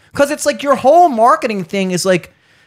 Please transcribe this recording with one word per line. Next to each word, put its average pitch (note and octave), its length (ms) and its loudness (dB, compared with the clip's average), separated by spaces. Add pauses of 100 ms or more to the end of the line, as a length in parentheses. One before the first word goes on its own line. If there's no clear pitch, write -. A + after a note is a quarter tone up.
(120)
'Cause C#4 180 0
it's D4 160 -8
like C#4+ 160 -4
your C#4 140 0
whole E4 320 4
marketing A3+ 560 0
thing F#3+ 260 -4
is F3+ 160 -4
like, F#3 260 -2 (340)